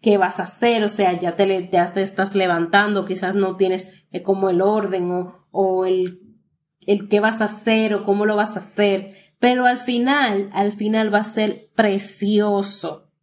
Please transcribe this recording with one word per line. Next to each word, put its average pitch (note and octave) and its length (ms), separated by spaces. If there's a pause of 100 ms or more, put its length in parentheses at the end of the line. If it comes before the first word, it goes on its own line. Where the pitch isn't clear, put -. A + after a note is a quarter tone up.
qué G3+ 160
vas F#3 220
a F3 40
hacer, A#3 380
o G#3 60
sea, G3 240
ya F3 240
te G3 100
le-, F#3 240
ya F3+ 220
te G3 100
estás F#3+ 320
levantando, F#3+ 680
quizás F#3 320
no F#3+ 180
tienes, F#3 380 (180)
eh, F3+ 120
como F#3+ 280
el F3+ 100
orden F#3+ 520
o, F3+ 400
o F#3 320
el, F#3 360 (680)
el G3+ 220
qué G#3 120
vas A3 200
a G#3+ 40
hacer A3 500
o G3+ 100
cómo G#3 220
lo G#3+ 80
vas G#3 220
a F3 40
hacer, G3 540 (240)
pero B3 260
al B3 120
final, A#3+ 760
al G3+ 200
final G#3+ 420
va G#3 40
a G#3+ 60
ser G#3+ 520
precioso G3+ 1400 (100)